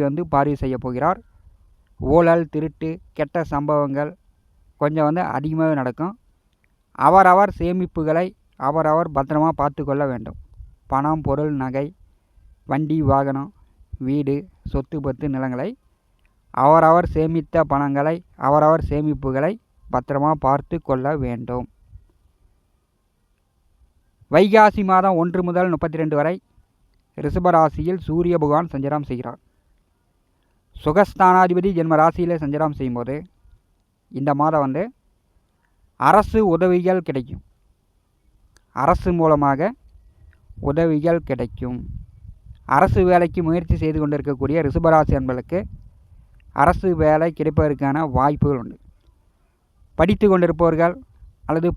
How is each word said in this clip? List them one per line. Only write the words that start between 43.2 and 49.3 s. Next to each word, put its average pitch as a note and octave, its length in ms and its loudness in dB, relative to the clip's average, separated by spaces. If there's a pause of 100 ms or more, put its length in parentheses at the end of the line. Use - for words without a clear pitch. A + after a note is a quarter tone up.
முயற்சி E3+ 360 0
செய்து D#3 180 -2
கொண்டிருக்கக்கூடிய C#3+ 640 -2
ரிஷபராசி D#3+ 520 2
அன்பர்களுக்கு C3 420 -4 (1000)
அரசு F3 260 2 (140)
வேலை D#3 260 2 (100)
கிடைப்பதற்கான D3+ 640 0 (140)
வாய்ப்புகள் C#3+ 460 0
உண்டு. - 140 -14 (1200)